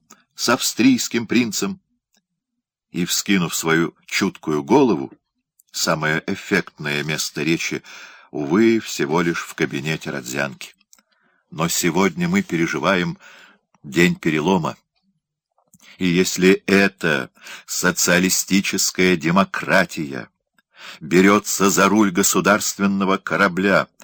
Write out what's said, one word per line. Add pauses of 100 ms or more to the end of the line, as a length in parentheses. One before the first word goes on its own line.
(360)
с
австрийским
принцем? (1120)
И,
вскинув
свою (100)
чуткую
голову, (600)
самое
эффектное
место
речи, (480)
увы,
всего
лишь
в
кабинете
Родзянки. (760)
Но
сегодня
мы
переживаем (640)
день
перелома. (1200)
И
если
эта (360)
социалистическая
демократия (720)
берётся
за
руль
государственного
корабля (180)